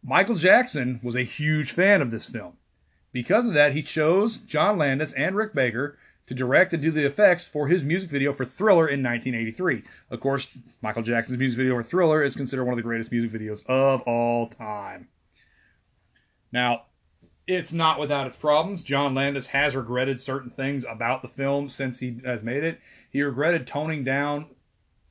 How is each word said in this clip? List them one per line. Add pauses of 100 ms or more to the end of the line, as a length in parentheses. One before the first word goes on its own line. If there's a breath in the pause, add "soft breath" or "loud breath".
Michael
Jackson
was
a
huge
fan
of
this
film. (580)
Because
of
that,
he
chose
John
Landis
and
Rick
Baker (300 soft breath)
to
direct
and
do
the
effects
for
his
music
video
for
Thriller
in
nineteen
eighty-three. (260 loud breath)
Of
course, (340)
Michael
Jackson's
music
video
for
Thriller
is
considered
one
of
the
greatest
music
videos
of
all
time. (1400 soft breath)
Now, (640)
it's
not
without
its
problems.
John
Landis
has
regretted
certain
things
about
the
film
since
he
has
made
it. (300 loud breath)
He
regretted
toning
down (640)